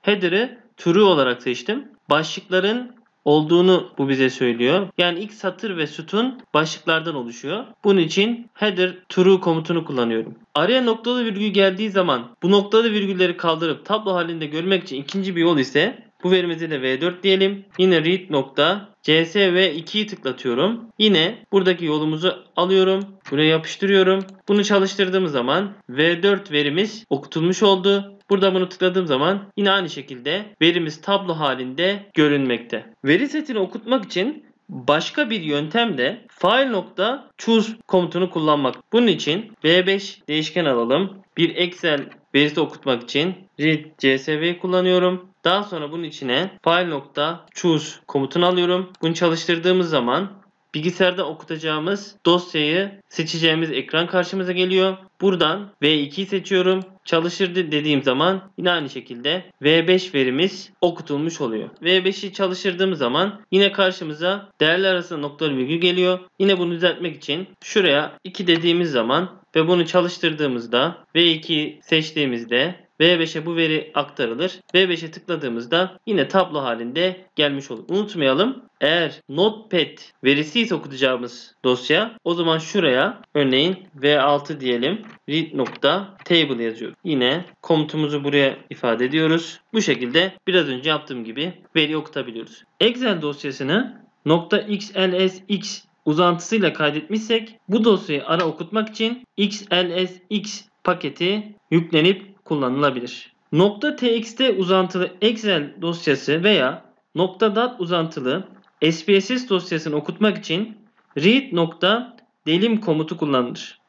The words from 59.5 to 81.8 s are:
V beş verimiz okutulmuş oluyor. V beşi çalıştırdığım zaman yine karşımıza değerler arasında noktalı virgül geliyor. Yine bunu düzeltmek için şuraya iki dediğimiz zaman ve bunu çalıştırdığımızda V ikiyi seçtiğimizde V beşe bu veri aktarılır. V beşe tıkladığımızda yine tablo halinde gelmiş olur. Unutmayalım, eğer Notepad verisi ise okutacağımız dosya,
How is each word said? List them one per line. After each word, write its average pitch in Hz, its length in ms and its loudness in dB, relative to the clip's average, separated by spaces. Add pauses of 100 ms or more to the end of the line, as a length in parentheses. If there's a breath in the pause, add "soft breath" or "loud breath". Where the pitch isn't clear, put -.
V 160 260 4
beş 185 280 2
verimiz 139 540 0 (120)
okutulmuş 160 600 -2
oluyor. 113 280 -4 (120)
V 180 240 2
beşi 196 280 -4
çalıştırdığım 185 640 -2
zaman 151 460 0 (100)
yine 196 200 4
karşımıza 185 760 -2 (100)
değerler 180 340 2
arasında 175 260 -4
noktalı 143 380 -4
virgül 143 240 -2
geliyor. 180 380 2 (200)
Yine 196 180 4
bunu 175 140 -2
düzeltmek 170 440 -2
için 156 320 -6 (160)
şuraya 151 500 2 (100)
iki 185 240 -6
dediğimiz 170 440 2
zaman 135 480 0 (160)
ve 160 120 4
bunu 175 180 2
çalıştırdığımızda 151 1120 0 (180)
V 170 160 4
ikiyi 156 520 -4
seçtiğimizde 147 1080 -2 (120)
V 170 180 4
beşe 160 260 -4
bu 170 100 -6
veri 156 380 -2
aktarılır. 139 640 -4 (160)
V 185 140 4
beşe 160 220 -6
tıkladığımızda 160 920 -4
yine 196 220 0
tablo 175 340 0
halinde 135 640 -4 (100)
gelmiş 143 360 -2
olur. 110 180 -12
Unutmayalım, 180 720 0 (180)
eğer 156 480 0
Notepad 180 680 -2 (260)
verisi 151 380 0
ise 202 140 -2
okutacağımız 127 880 -4
dosya, 147 600 0